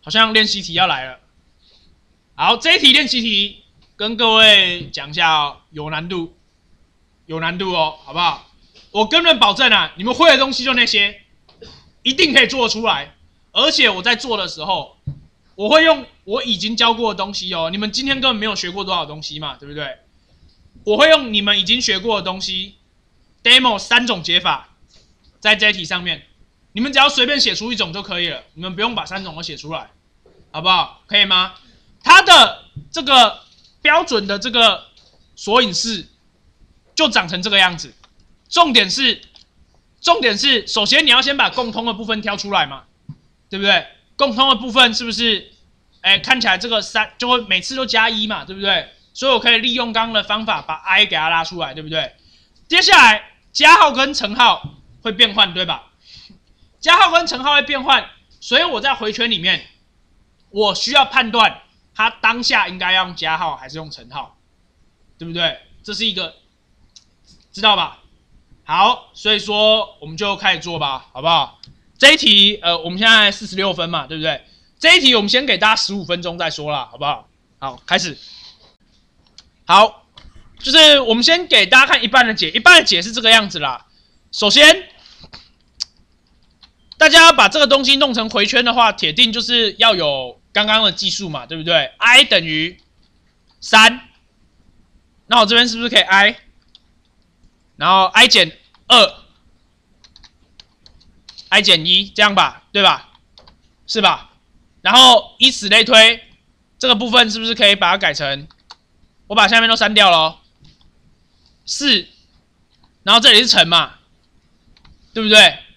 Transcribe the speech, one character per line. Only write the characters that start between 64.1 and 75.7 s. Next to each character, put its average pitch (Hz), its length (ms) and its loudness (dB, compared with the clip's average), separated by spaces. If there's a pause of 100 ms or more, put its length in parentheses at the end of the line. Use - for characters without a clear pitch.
对 165 100 -16
不 165 60 -14
对？ 165 260 -4 (240)
这 208 100 -14
是 214 120 -6
一 208 80 -2
个， 175 220 -10 (1160)
知 196 100 -12
道 214 140 2
吧？ 165 240 -4 (640)
好， 185 500 0
所 214 200 -4
以 208 60 -2
说 214 600 0
我 147 60 -20
们 156 100 -14
就 202 220 -4
开 190 160 -2
始 170 60 -4
做 170 200 -10
吧， 135 340 -8
好 131 80 -14
不 151 60 -4
好？ 160 320 -2 (380)
这 277 160 6
一 220 40 0
题， 208 440 2
呃， 170 160 -4
我 165 120 -10
们 180 80 -8
现 226 120 2
在 214 220 4
四 208 140 -14
十 185 100 -14
六 190 180 -4
分 170 160 -6
嘛， 151 180 -8
对 156 100 -12
不 156 60 -8
对？ 151 220 -6 (340)
这 339 180 4
一 - 20 2
题 262 160 2
我 208 60 2
们 202 80 -4
先 247 160 0
给 214 120 -2
大 214 120 2
家 220 60 2